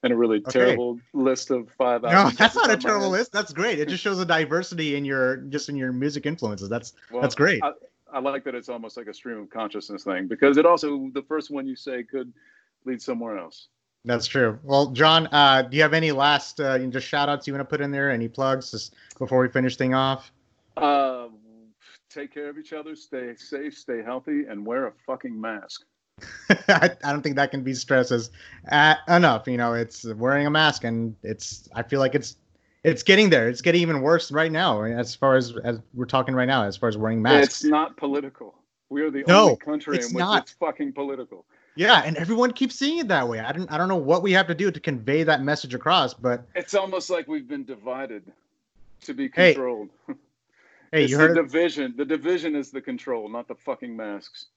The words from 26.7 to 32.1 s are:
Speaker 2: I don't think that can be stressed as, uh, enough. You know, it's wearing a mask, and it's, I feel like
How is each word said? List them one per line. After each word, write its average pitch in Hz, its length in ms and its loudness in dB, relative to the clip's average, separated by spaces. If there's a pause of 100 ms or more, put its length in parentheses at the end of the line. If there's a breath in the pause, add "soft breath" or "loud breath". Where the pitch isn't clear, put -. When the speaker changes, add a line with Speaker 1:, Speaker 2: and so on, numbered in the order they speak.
Speaker 2:
I 143 80 -2
don't 147 100 -2
think 143 140 -2
that 143 160 0
can 143 100 -6
be 131 120 -4
stressed 127 380 2
as, 117 200 -2 (400 loud breath)
uh, 151 240 6 (140)
enough. 170 380 4
You 123 100 -2
know, 117 160 0
it's 117 320 -6
wearing 123 420 0
a - 20 0
mask, 151 360 2
and 117 280 -4 (100)
it's, - 520 -12
I 117 80 -6
feel 135 160 -2
like 135 160 2